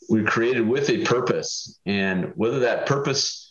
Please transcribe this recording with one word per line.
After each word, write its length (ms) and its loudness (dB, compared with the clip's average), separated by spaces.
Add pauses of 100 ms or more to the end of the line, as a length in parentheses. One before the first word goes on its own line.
we're 160 4
created 420 2
with 240 0
a 140 0
purpose. 840 -2
And 500 0
whether 260 0
that 240 0
purpose, 640 -2